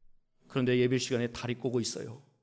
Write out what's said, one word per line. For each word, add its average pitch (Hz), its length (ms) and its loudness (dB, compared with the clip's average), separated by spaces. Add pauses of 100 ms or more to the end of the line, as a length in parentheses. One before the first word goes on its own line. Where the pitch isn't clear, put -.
(480)
그런데 123 300 2
예배 123 200 4
시간에 120 300 0
다리 120 260 -6
꼬고 120 260 -2
있어요. 117 420 -8 (200)